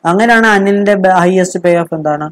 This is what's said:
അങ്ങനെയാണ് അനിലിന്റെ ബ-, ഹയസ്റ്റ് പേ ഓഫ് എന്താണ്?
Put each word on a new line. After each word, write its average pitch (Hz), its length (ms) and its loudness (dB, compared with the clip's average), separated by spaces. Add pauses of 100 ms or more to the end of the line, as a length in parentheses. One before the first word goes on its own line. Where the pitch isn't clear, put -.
(120)
അങ്ങനെയാണ് 226 360 2 (100)
അനിലിന്റെ 202 460 0
ബ-, 185 200 2
ഹയസ്റ്റ് 180 420 0
പേ 175 160 2
ഓഫ് 165 180 -8
എന്താണ്? 151 320 -6